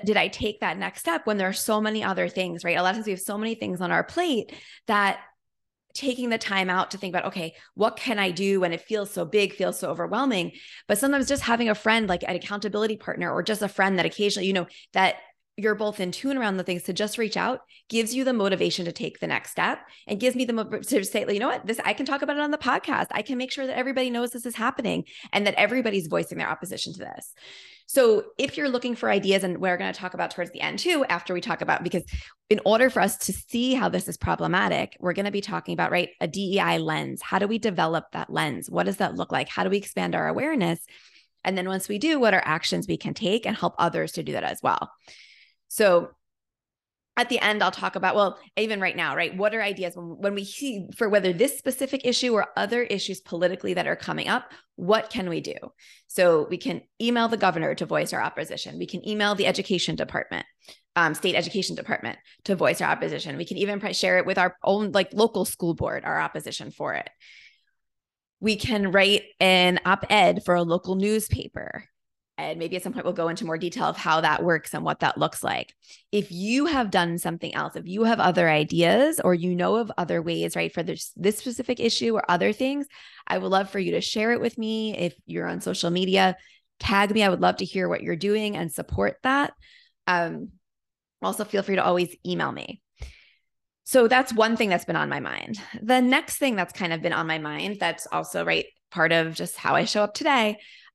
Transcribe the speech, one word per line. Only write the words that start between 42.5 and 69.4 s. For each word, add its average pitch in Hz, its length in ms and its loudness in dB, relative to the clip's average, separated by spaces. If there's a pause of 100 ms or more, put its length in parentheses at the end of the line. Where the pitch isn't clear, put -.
we 170 120 -2
can - 160 -6
take 196 320 -2
and 208 100 -4
help - 220 -2
others 160 340 0
to 165 100 -6
do 151 100 -8
that 110 120 -4
as - 180 -6
well? - 300 0 (760)
So 180 440 4 (1080)
at 240 120 2
the 254 120 0
end, 208 220 2
I'll 185 80 4
talk 185 260 -4
about, 185 180 0
well, 202 240 2 (180)
even 214 240 0
right 185 160 -2
now, 151 200 -2
right? 170 200 -2
What 208 180 0
are 226 80 -2
ideas 185 340 -4
when, 170 220 -12
when 202 160 0
we 202 100 -6
see 208 420 -8 (100)
for 226 120 0
whether 190 240 4
this 254 240 2
specific 269 480 -4
issue 247 300 2
or 202 220 2
other 233 260 0
issues 190 380 -4
politically 180 540 -2
that 175 120 -2
are 160 100 0
coming 156 320 -4
up, 233 240 -2 (240)
what 202 340 2
can 190 180 -4
we 165 120 -4
do? - 140 -8 (540)
So 170 420 6
we 175 80 -4
can 180 240 -6 (180)
email 233 280 2
the 226 80 -2
governor 165 380 2
to 165 120 -6
voice 151 260 0
our 120 100 -2
opposition. - 560 -6
We 175 80 -6
can 175 200 -10
email 208 280 0
the 196 120 0
education 175 500 0
department, - 480 -6 (500)
um, 165 200 4
state 180 220 0
education 180 380 -2
department - 440 -6 (260)
to 202 100 0
voice 151 260 2
our 160 100 2
opposition. 156 480 -4
We 165 80 -6
can 185 100 -8
even 202 240 -2
pri-, 196 120 -6
share 185 260 2
it 175 80 2
with 190 100 0
our 180 260 2
own, 202 300 2
like, 190 200 2
local 214 320 2
school 170 300 -2
board, - 300 -4
our 156 160 -2
opposition 156 500 -8
for 143 240 -6
it. - 140 -6 (1300)
We 214 140 2
can 202 340 0
write 196 340 6 (140)
an 180 460 6